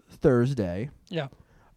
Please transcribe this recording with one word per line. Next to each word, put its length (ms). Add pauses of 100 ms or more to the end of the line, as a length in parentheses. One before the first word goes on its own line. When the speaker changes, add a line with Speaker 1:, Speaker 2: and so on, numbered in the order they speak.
Speaker 1:
Thursday. 800 (200)
Speaker 2:
Yeah. 180 (500)